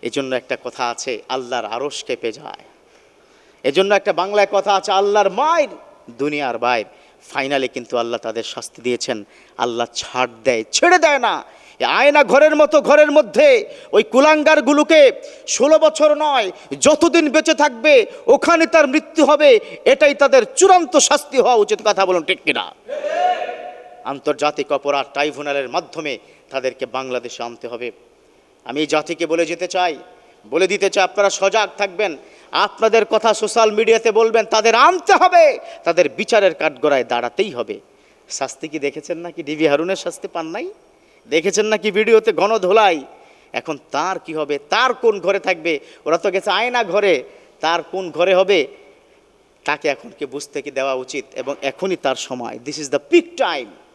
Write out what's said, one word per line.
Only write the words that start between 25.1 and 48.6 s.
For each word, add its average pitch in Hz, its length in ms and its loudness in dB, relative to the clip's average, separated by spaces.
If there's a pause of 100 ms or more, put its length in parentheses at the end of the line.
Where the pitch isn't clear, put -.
ট্রাইব্যুনালের 143 560 -6
মাধ্যমে 156 480 -8 (320)
তাদেরকে 131 360 -6
বাংলাদেশে 123 580 -10
আনতে 120 240 -14
হবে। 120 240 -12 (720)
আমি 143 140 -8
এই 156 80 -2
জাতিকে 156 380 -4
বলে 165 200 -2
যেতে 170 220 -8
চাই, 180 300 -4 (520)
বলে 180 180 0
দিতে 196 220 -2
চাই, 190 140 0
আপনারা 196 260 0
সজাগ 196 480 -2
থাকবেন, 190 400 -6 (340)
আপনাদের 208 540 0
কথা 220 280 0
সোশ্যাল 214 380 0
মিডিয়াতে 226 400 2
বলবেন, 226 340 2
তাদের 220 300 2
আনতে 339 380 4
হবে, 339 460 4 (240)
তাদের 170 260 0
বিচারের 202 440 0
কাঠগড়ায় 147 500 -2
দাঁড়াতেই 120 480 -4
হবে। 110 280 -8 (500)
শাস্তি - 380 -10
কি 151 120 -10
দেখেছেন 143 380 -8
নাকি? 170 260 -14
ডিবি 151 240 -4
হারুনের 160 280 0
শাস্তি - 380 -12
পান 165 120 -8
নাই? 220 240 -10 (600)
দেখেছেন 185 360 0
নাকি 214 260 -2
ভিডিওতে 220 400 2
গণধোলাই? 190 720 0 (500)
এখন 143 240 -8 (140)
তার 170 280 -4
কি - 140 -16
হবে? 147 260 -6 (100)
তার 240 240 0
কোন 226 260 0
ঘরে 190 200 -2
থাকবে? 165 400 -4 (260)
ওরা 156 120 0
তো - 140 -2
গেছে 190 180 -4
আয়না 233 340 -2
ঘরে, 185 400 0 (360)
তার 165 240 -2
কোন 185 280 -10
ঘরে 175 240 0
হবে? 185 320 2 (960)